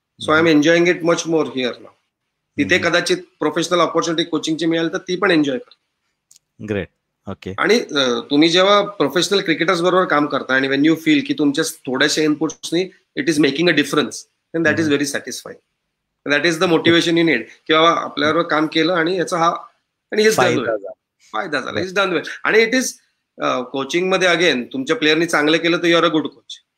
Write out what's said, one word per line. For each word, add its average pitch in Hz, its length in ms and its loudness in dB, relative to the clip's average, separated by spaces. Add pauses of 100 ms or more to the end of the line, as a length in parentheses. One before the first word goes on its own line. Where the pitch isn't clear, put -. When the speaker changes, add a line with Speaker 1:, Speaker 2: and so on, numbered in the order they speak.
(260)
Speaker 1:
so 151 80 0
I 160 80 4
am 170 60 4
Speaker 2:
हम्म. 151 140 4
Speaker 1:
enjoying 170 260 4
it 160 160 0
much 170 240 0
more 156 180 0
here 127 280 -6
now. - 200 -20 (640)
तिथे 147 180 0
Speaker 2:
हम्म. 170 140 0
Speaker 1:
कदाचित 175 280 0 (220)
professional 165 400 -2
opportunity 165 500 -2
कोचिंगची 156 360 -4
मिळाली 165 280 0
तर 190 40 -4
ती 180 180 -6
पण 190 160 0
enjoy 143 260 2
कर. - 140 -14 (1000)
Speaker 2:
Great. 98 180 -4 (400)
Okay. 92 300 -10
Speaker 1:
आणि, 196 220 2
अ, 131 400 -2 (120)
तुम्ही 151 180 4
जेव्हा 190 320 4
professional 175 600 -2
cricketers 165 400 0
बरोबर 180 240 2
काम 147 200 0
करता 139 280 -4
आणि 135 140 2
when 139 140 0
you 160 140 4
feel 156 320 2
की 147 60 -4
तुमच्या 147 300 0
थोड्याशा 147 580 -2
इनपुट्सनी 160 640 -2 (360)
it 139 60 -2
is 160 100 0
making 151 300 2
a 175 80 2
difference, 143 420 0 (400)
then 165 80 -2
that 151 120 2
is 160 80 0
Speaker 2:
हम्म. 147 120 0
Speaker 1:
very 139 120 0
satisfying. 113 520 -10 (760)
That 147 120 0
is 165 160 2
the 175 100 2
motivation 165 420 4
you 170 140 4
need. 123 140 2 (260)
की 156 60 2
बाबा 160 180 4
आपल्याबरोबर 156 560 0
काम 156 200 0
केलं 160 260 0
आणि 170 240 -2
याचा 170 200 -2
हा, 165 120 2 (640)
आणि 214 120 2
हेच 220 120 4
Speaker 2:
फायदा 120 200 2
Speaker 1:
done 120 120 -2
well. 110 100 -2
Speaker 2:
झाला. 98 160 -12 (400)
Speaker 1:
फायदा 139 260 -4
झाला. 123 120 -8
Speaker 2:
बरं. 143 120 -4
Speaker 1:
It's 185 120 -6
done 190 160 0
well. 156 160 -4 (160)
आणि 170 140 2
it 226 140 4
is, 262 120 2 (580)
अ, 135 200 -2
coaching 139 480 -4
मध्ये 185 180 2
again 165 360 2 (100)
तुमच्या 135 220 -2
प्लेअरनी 156 300 0
चांगलं 160 320 2
केलं 170 200 0
तर 170 80 -2
you 170 100 4
are 165 100 4
a 175 60 2
good 156 140 0
coach. - 280 -14 (240)